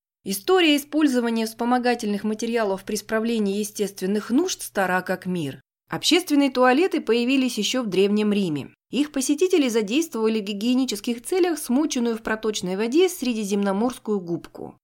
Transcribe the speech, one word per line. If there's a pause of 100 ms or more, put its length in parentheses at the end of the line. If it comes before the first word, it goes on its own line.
(220)
История
использования
вспомогательных
материалов
при
справлении
естественных
нужд
стара
как
мир. (260)
Общественные
туалеты
появились
еще
в
Древнем
Риме. (160)
Их
посетители
задействовали
в
гигиенических
целях
смоченную
в
проточной
воде
средиземноморскую
губку.